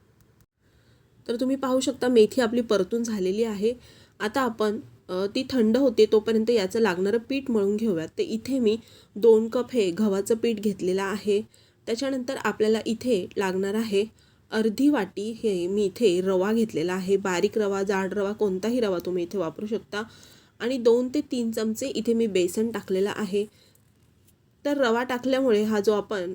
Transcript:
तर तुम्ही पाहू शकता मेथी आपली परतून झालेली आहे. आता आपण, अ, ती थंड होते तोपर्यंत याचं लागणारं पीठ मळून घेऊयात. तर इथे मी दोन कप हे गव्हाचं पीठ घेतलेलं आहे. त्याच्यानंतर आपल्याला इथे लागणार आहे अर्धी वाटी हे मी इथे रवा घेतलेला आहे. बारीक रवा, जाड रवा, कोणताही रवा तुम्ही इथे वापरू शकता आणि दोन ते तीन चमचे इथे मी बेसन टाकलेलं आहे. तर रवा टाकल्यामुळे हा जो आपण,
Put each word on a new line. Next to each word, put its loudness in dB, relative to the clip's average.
तर -4
तुम्ही 0
पाहू 0
शकता -2
मेथी 6
आपली 0
परतून 0
झालेली -2
आहे. -4
आता -2
आपण, -2
अ, -2
ती -2
थंड 4
होते 6
तोपर्यंत 2
याचं 2
लागणारं 2
पीठ -6
मळून 2
घेऊयात. -2
तर -4
इथे -4
मी 2
दोन 6
कप -4
हे 0
गव्हाचं 0
पीठ 0
घेतलेलं -2
आहे. -2
त्याच्यानंतर -4
आपल्याला 0
इथे -2
लागणार -2
आहे 0
अर्धी 0
वाटी -2
हे 0
मी 0
इथे 2
रवा 2
घेतलेला 0
आहे. 0
बारीक 0
रवा, 0
जाड -2
रवा, -2
कोणताही -2
रवा 0
तुम्ही -2
इथे -6
वापरू -6
शकता -6
आणि -2
दोन 4
ते -2
तीन -2
चमचे -4
इथे -2
मी 2
बेसन 0
टाकलेलं -2
आहे. -2
तर 0
रवा 2
टाकल्यामुळे 2
हा 0
जो 2
आपण, -4